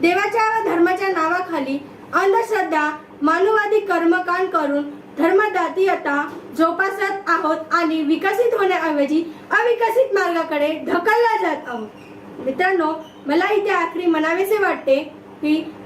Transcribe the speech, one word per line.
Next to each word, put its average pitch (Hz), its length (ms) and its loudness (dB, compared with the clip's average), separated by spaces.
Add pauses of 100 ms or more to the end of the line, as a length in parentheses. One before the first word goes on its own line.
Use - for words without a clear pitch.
देवाच्या 427 600 2
व 440 40 -2
धर्माच्या 359 440 2
नावाखाली 330 720 -2 (360)
अंधश्रद्धा, 381 760 2 (320)
मानववादी 415 580 2
कर्मकांड 359 680 0
करून 285 360 0 (340)
धर्मदातीयता 349 1040 0 (360)
जोपासत 381 720 -2
आहोत 311 280 0 (160)
आणि 320 300 0
विकसित 415 520 2
होण्याऐवजी 320 680 2 (280)
अविकसित 466 640 2
मार्गाकडे 320 540 0 (180)
ढकलला 427 560 2
जात 302 260 -4
आहोत. 220 200 -8 (500)
मित्रांनो, 320 540 0 (340)
मला 349 260 2
इथे 403 180 0
आखरी 349 360 -2
म्हणावेसे 339 520 2
वाटते 311 380 2 (460)
की 302 120 2 (320)